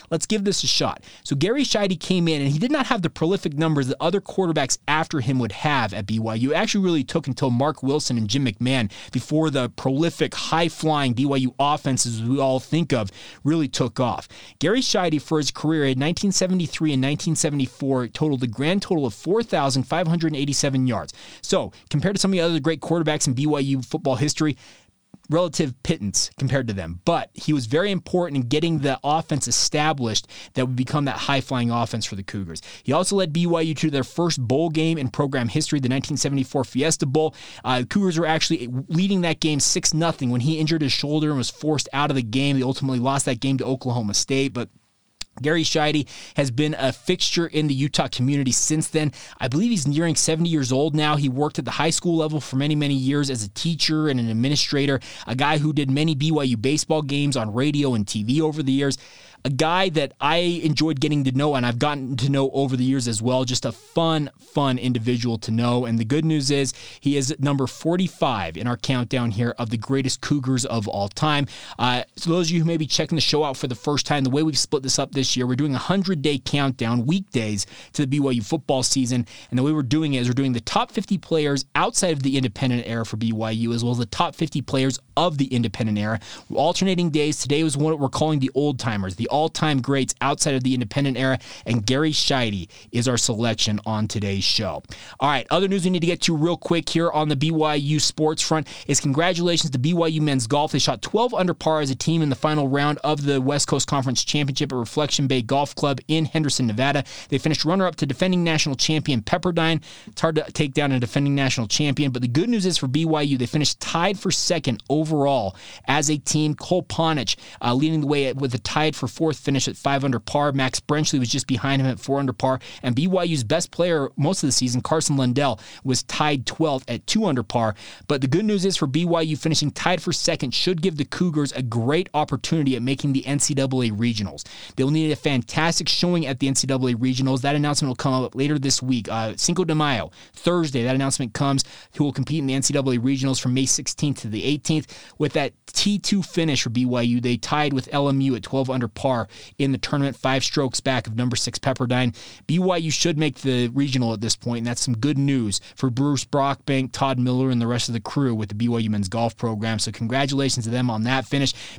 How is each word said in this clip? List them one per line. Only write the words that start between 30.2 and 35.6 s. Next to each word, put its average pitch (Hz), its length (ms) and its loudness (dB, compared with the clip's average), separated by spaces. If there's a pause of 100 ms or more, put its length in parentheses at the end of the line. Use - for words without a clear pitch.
that 127 120 0
would 127 100 -2
become 135 300 0
that 131 100 -4
high-flying 127 540 -2
offense 117 360 -2
for - 80 -8
the 95 80 -8
Cougars. 87 400 -8 (220)
He 123 80 -2
also 185 240 2
led 180 180 0
B 170 120 2
Y 165 140 2
U 160 140 0
to 151 160 0
their 139 140 0
first 165 360 -2
bowl 135 300 2
game 160 260 2
in 131 120 -2
program 135 400 0
history, 151 320 0